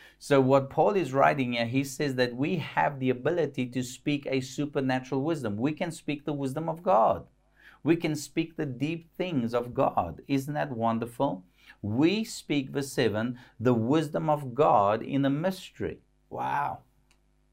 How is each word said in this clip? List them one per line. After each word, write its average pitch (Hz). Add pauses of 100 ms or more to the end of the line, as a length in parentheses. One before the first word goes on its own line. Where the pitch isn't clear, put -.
(180)
So 139
what 135
Paul 185
is 151
writing 135
here, 117
he 131
says 143
that 123
we 151
have 147
the 127
ability 139
to 127
speak 143
a 135
supernatural 131
wisdom. 139
We 131
can 165
speak -
the 160
wisdom 139
of 165
God. 202 (560)
We 165
can 160
speak 165
the 156
deep 147
things 143
of 120
God. 92
Isn't 139
that 147
wonderful? 117 (380)
We 156
speak, 143
verse 139
seven, 113 (220)
the 123
wisdom 151
of 143
God 113
in 135
a 139
mystery. 143 (320)
Wow. 135 (720)